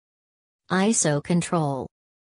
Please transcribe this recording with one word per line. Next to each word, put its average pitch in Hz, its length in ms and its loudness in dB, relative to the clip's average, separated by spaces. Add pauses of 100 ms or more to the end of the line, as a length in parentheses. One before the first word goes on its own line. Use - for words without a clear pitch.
(680)
iso 180 540 2
control. 156 640 -2 (400)